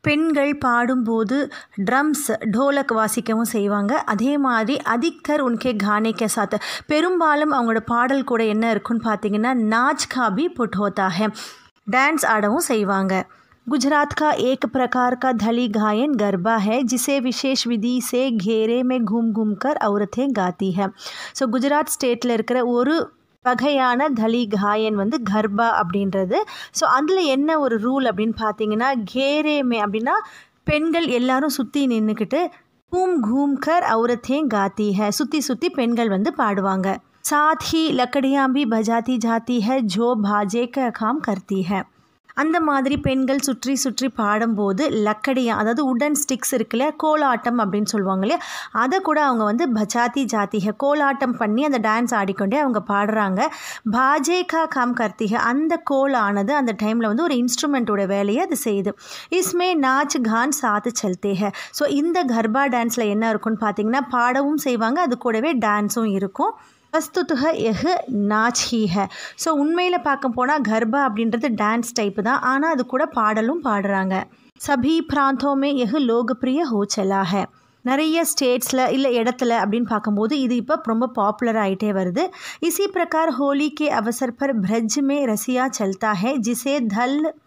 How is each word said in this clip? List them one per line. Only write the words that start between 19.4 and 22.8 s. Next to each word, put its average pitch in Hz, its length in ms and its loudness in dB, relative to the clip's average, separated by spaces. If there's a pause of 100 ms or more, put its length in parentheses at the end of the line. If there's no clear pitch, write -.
कर 269 220 -2
औरतें 208 520 0 (100)
गाती 185 380 0
है. 196 160 -2 (480)
So, 247 120 0
குஜராத் 285 460 0
ஸ்டேட்ல 240 300 0
இருக்கிற 240 380 0
ஒரு 254 440 0 (320)